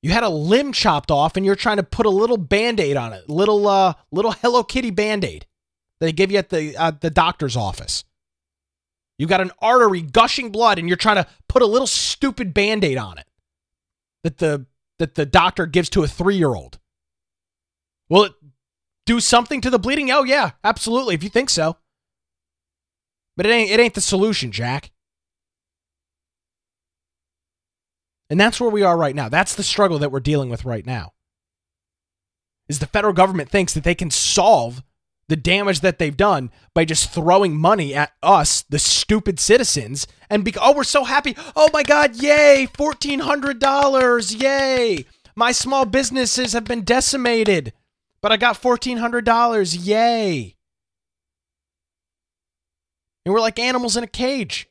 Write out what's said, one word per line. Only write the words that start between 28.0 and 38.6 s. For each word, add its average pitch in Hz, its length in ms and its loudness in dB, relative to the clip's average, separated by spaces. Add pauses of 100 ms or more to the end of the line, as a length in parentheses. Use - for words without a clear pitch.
And - 100 0
that's 226 220 2
where 240 80 2
we 208 140 0
are 175 140 4
right 143 180 -2
now. 127 140 -6
That's 165 260 0
the 202 80 -8
struggle 180 360 0
that 143 120 -2
we're 135 80 -4
dealing 139 300 -2
with 117 160 -10
right 117 200 -8
now. 117 280 -10 (1500)
Is 156 120 -8
the 156 80 -6
federal 208 260 0
government 185 360 2
thinks 190 240 0
that 147 100 -4
they 170 120 0
can 165 160 -6
solve 131 720 2 (440)
the 160 100 0
damage 180 420 0
that 180 180 0
they've 147 180 -4
done 160 360 0 (220)
by 165 120 2
just 160 240 -2
throwing 175 480 2
money 165 360 0
at 147 280 -4
us, 160 420 2